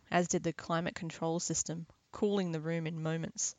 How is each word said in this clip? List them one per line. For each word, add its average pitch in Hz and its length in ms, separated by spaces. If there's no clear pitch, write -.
as 175 180
did 170 140
the 165 120
climate 170 400
control 165 440
system, 170 480
cooling 202 420
the 160 80
room 165 260
in 165 160
moments. 160 560